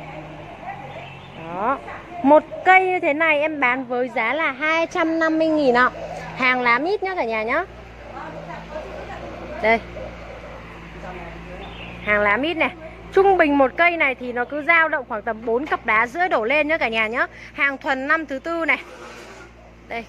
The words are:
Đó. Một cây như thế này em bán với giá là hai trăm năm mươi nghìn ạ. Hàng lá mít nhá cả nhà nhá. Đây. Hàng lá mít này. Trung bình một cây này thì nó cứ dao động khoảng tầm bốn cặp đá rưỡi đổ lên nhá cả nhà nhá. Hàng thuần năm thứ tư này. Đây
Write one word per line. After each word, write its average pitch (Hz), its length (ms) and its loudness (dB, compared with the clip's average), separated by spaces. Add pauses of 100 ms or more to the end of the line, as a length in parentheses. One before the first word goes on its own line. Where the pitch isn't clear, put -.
(1500)
Đó. 196 340 -2 (440)
Một 302 200 8 (220)
cây 381 200 8
như 370 140 2
thế 311 140 2
này 311 260 4
em 302 200 0
bán 254 260 0
với 247 300 -2
giá 233 180 0
là 302 180 0
hai 311 360 0
trăm 330 320 0
năm 320 200 2
mươi 320 80 4
nghìn 294 300 4
ạ. 254 120 6 (480)
Hàng 254 240 2
lá 240 180 4
mít 370 240 -2
nhá 381 120 -2
cả 339 80 -2
nhà 226 200 -2
nhá. 285 220 0 (2000)
Đây. 220 180 4 (2250)
Hàng 208 160 4
lá 208 160 4
mít 311 200 0
này. 302 120 2 (440)
Trung 381 240 8
bình 294 200 6
một 262 200 6
cây 339 200 4
này 277 180 2
thì 247 180 -8
nó 247 120 0
cứ 285 180 -6
dao 320 260 6
động 302 200 -2
khoảng 220 120 -4
tầm 220 240 -4
bốn 247 200 0
cặp - 200 -2
đá 226 220 4
rưỡi 339 220 0
đổ 269 140 2
lên 294 240 2
nhá 320 100 0
cả 294 100 0
nhà 226 200 0
nhá. 269 200 0 (260)
Hàng 277 240 0
thuần 269 300 -2
năm 311 180 2
thứ 269 140 -6
tư 330 260 -2
này. 262 140 2 (1080)
Đây 226 220 -8